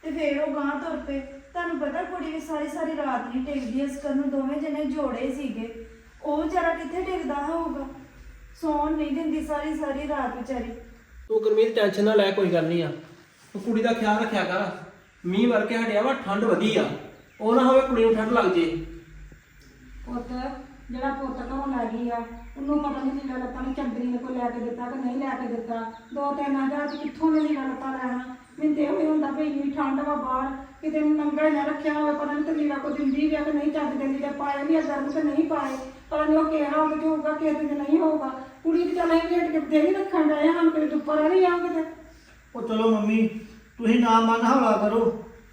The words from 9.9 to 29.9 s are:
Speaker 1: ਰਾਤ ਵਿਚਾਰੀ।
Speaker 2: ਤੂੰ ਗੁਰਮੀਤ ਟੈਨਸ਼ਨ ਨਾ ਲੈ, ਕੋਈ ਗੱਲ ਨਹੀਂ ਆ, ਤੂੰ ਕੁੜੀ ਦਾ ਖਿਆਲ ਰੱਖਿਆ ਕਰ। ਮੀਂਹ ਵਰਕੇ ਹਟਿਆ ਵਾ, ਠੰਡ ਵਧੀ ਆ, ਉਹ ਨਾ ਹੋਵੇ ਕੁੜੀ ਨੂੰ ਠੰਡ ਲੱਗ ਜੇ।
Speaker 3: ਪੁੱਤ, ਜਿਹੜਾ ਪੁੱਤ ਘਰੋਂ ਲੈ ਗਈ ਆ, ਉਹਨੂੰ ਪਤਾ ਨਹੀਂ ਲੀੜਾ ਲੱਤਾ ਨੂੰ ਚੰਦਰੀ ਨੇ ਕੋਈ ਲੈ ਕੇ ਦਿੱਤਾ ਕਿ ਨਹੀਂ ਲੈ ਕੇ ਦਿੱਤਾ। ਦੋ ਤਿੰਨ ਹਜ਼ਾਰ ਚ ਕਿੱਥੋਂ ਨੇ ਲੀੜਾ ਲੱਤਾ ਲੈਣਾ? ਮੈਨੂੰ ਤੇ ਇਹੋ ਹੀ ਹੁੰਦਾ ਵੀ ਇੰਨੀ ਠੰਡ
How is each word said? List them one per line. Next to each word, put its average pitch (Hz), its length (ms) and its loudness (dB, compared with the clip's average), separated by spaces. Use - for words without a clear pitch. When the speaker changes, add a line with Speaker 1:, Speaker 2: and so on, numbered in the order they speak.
Speaker 1:
ਰਾਤ 269 300 -4
ਵਿਚਾਰੀ। 233 340 -6
Speaker 2:
ਤੂੰ 220 140 2
ਗੁਰਮੀਤ 220 340 4
ਟੈਨਸ਼ਨ 202 280 4
ਨਾ 214 120 6
ਲੈ, 196 160 6
ਕੋਈ 190 220 2
ਗੱਲ 160 140 2
ਨਹੀਂ 170 160 2
ਆ, 147 80 -2
ਤੂੰ 190 80 -8
ਕੁੜੀ 220 200 0
ਦਾ 226 120 2
ਖਿਆਲ 214 280 2
ਰੱਖਿਆ 214 220 0
ਕਰ। 190 220 -2
ਮੀਂਹ 208 220 4
ਵਰਕੇ 233 300 2
ਹਟਿਆ 220 240 2
ਵਾ, 262 120 2
ਠੰਡ 208 180 0
ਵਧੀ 190 340 4
ਆ, - 60 4
ਉਹ 226 140 2
ਨਾ 254 80 6
ਹੋਵੇ 262 180 8
ਕੁੜੀ 240 240 2
ਨੂੰ 226 100 6
ਠੰਡ 214 160 0
ਲੱਗ 233 140 4
ਜੇ। 330 400 2
Speaker 3:
ਪੁੱਤ, 247 260 -8
ਜਿਹੜਾ 254 180 -4
ਪੁੱਤ 269 300 -6
ਘਰੋਂ 269 280 -6
ਲੈ 247 180 -2
ਗਈ 233 240 -4
ਆ, 233 120 -2
ਉਹਨੂੰ 294 220 0
ਪਤਾ 277 240 -4
ਨਹੀਂ 269 80 0
ਲੀੜਾ 262 260 -6
ਲੱਤਾ 240 240 -8
ਨੂੰ 269 120 -4
ਚੰਦਰੀ 247 340 -4
ਨੇ 240 100 -2
ਕੋਈ 254 180 -6
ਲੈ 240 140 -2
ਕੇ 233 100 -6
ਦਿੱਤਾ 240 260 -6
ਕਿ 262 120 -8
ਨਹੀਂ 247 200 -4
ਲੈ 277 120 -4
ਕੇ 247 180 -6
ਦਿੱਤਾ। 226 320 -6
ਦੋ 185 180 -2
ਤਿੰਨ 277 240 -2
ਹਜ਼ਾਰ 285 320 -2
ਚ - 80 -6
ਕਿੱਥੋਂ 320 360 0
ਨੇ 311 80 6
ਲੀੜਾ 294 240 0
ਲੱਤਾ 262 280 -6
ਲੈਣਾ? 254 440 -6
ਮੈਨੂੰ 302 160 2
ਤੇ 302 80 0
ਇਹੋ 349 160 0
ਹੀ 320 60 2
ਹੁੰਦਾ 302 260 2
ਵੀ 311 140 -2
ਇੰਨੀ 277 260 -2
ਠੰਡ 277 300 0